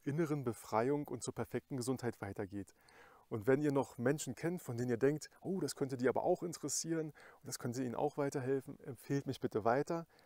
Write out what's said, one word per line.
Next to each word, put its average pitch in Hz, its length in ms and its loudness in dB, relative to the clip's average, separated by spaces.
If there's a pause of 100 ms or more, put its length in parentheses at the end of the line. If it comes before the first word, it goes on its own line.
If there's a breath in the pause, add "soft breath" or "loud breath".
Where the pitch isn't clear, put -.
inneren 147 380 0
Befreiung 123 640 2
und - 160 -8
zur - 100 -4
perfekten 123 420 -4
Gesundheit 120 460 -2
weitergeht. 98 540 -6 (540 loud breath)
Und 110 180 -4
wenn 135 140 6
ihr 147 100 2
noch 139 260 0
Menschen 131 380 0
kennt, 170 260 -4
von 120 160 -6
denen 123 120 0
ihr 120 80 4
denkt, 143 320 4 (120)
„Oh, 180 180 -2
das 143 160 -2
könnte 135 220 -2
die 127 100 4
aber 120 160 2
auch 175 200 2
interessieren 160 640 -2
und - 400 -16
das 123 120 -8
könnte 123 240 -2
ihnen 120 120 -2
auch - 220 0
weiterhelfen“, 139 640 0
empfehlt 139 440 -4
mich 131 140 -4
bitte 110 260 0
weiter. 151 400 4 (200 soft breath)